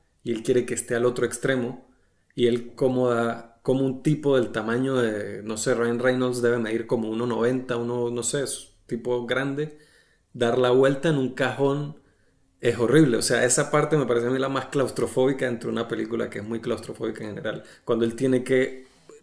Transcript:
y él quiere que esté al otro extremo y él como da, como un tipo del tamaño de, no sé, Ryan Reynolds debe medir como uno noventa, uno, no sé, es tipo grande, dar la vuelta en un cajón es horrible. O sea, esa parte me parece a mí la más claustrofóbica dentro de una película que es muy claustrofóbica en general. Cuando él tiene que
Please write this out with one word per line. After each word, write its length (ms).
y 80
él 140
quiere 220
que 80
esté 200
al 100
otro 220
extremo 640
y 100
él 300
como 340
da, 540
como 200
un 200
tipo 320
del 160
tamaño 420
de, 480
no 140
sé, 180
Ryan 240
Reynolds 440
debe 180
medir 260
como 240
uno 160
noventa, 500
uno, 340
no 120
sé, 220
es 220
tipo 400
grande, 500
dar 240
la 140
vuelta 400
en 80
un 160
cajón 640
es 160
horrible. 400
O 40
sea, 220
esa 260
parte 280
me 80
parece 220
a 20
mí 80
la 100
más 180
claustrofóbica 760
dentro 240
de 60
una 140
película 420
que 80
es 80
muy 140
claustrofóbica 600
en 120
general. 300
Cuando 220
él 80
tiene 300
que 420